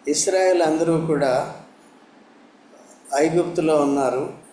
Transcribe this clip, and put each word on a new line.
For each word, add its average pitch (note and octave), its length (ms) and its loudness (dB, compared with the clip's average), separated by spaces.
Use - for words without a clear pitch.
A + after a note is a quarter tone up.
ఇస్రాయేల్ F3+ 540 2
అందరూ D#3+ 440 0
కూడా C#3 500 0
ఐగుప్తులో D#3+ 600 0
ఉన్నారు. C#3 560 -2